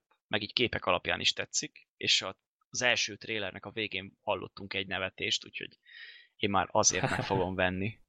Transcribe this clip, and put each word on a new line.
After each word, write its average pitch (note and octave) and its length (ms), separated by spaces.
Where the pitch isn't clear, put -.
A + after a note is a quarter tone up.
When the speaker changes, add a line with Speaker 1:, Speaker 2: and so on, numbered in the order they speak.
Speaker 1:
meg A2 140
így G#2 120
képek - 320
alapján F2 340
is - 140
tetszik, - 540
és - 240
a, F#2+ 160
az G#2+ 120
első A2+ 340
trailernek G2+ 500
a G2+ 60
végén G2 520
hallottunk G2 500
egy G2 140
nevetést, F#2+ 580
úgyhogy - 320
én G#2 140
már F#2+ 220
azért G2 380
meg F#2 140
fogom F#2 360
Speaker 2:
<laughs> F#2 60
Speaker 1:
venni. F#2 440